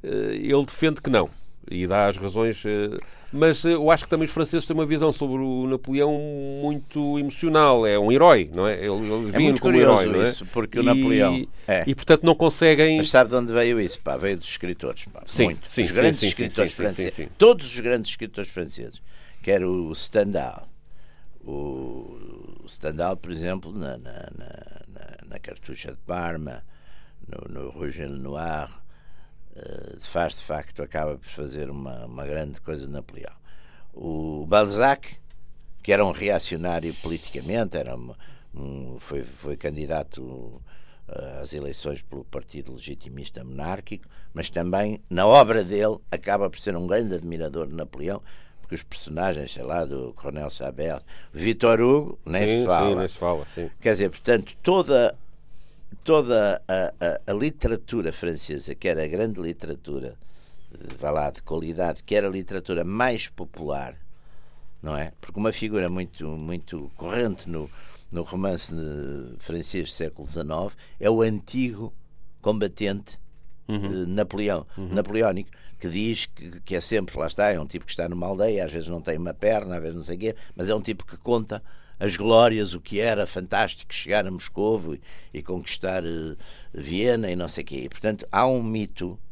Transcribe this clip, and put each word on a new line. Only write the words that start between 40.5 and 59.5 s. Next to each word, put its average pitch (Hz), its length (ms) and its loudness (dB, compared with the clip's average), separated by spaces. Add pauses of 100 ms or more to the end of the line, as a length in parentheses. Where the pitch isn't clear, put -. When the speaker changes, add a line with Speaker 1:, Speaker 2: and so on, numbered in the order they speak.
Speaker 2:
eh, 67 340 -10
às 71 120 -8
eleições 71 480 -6
pelo 67 240 -10
Partido 65 480 -8
Legitimista 65 720 -10
Monárquico, 78 600 -8 (280)
mas 82 160 -6
também, 95 500 -2 (100)
na 92 160 2
obra 113 380 10
dele, 104 340 0 (140)
acaba 98 380 0
por - 100 -10
ser 98 160 -4
um 87 100 -4
grande 101 300 0
admirador 82 520 -6
de 71 80 -8
Napoleão, 80 460 -6 (400)
porque - 140 -8
os - 80 -8
personagens, 78 680 -4
sei 65 120 -8
lá, 80 200 -2
do 65 300 -6
Coronel 73 380 -8
Chabert, 69 500 -6 (320)
Victor 113 480 4
Hugo, 139 420 4
nem 95 240 2
Speaker 1:
Sim, 113 120 4
Speaker 2:
se 123 60 2
fala. 87 260 6
Speaker 1:
sim, 98 80 4
nem 95 80 0
se - 100 -6
fala, 85 280 0
sim. - 260 -8 (100)
Speaker 2:
Quer 117 120 4
dizer, 98 180 2
portanto, - 500 2
toda, 147 560 6 (840)
toda 120 640 4
a, 92 260 0 (100)
a, 85 280 0
a - 20 2
literatura 110 800 0
francesa, 76 640 -4
que - 120 -4
era 78 160 2
a 76 40 -2
grande 98 340 -2
literatura, 76 720 -6 (580)